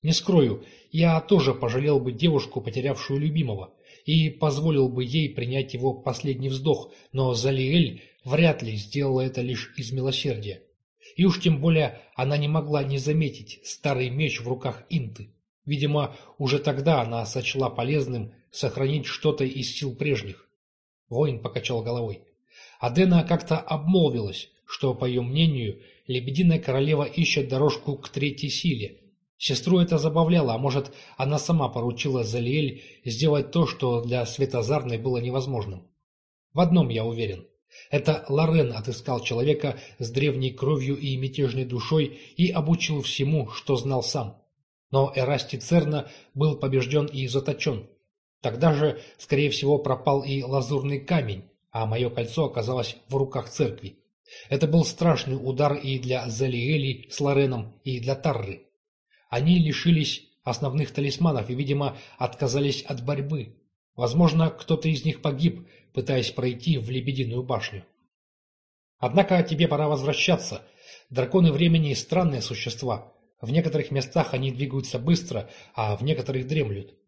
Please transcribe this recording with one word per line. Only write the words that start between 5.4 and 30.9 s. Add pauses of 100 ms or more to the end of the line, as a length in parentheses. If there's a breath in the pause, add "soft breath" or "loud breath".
его
последний
вздох, (200 loud breath)
но
Залиэль (220 loud breath)
вряд
ли
сделала
это
лишь
из
милосердия. (540 loud breath)
И
уж
тем
более (140 loud breath)
она
не
могла
не
заметить
старый
меч
в
руках
Инты. (340)
Видимо, (220 loud breath)
уже
тогда
она
сочла
полезным (160)
сохранить
что-то
из
сил
прежних. (600)
Воин
покачал
головой. (580 loud breath)
Адена
как-то
обмолвилась, (160)
что,
по
её
мнению, (260 loud breath)
Лебединая
Королева
ищет
дорожку
к
третьей
силе. (380)
Сестру
это
забавляло,
а
может, (240 loud breath)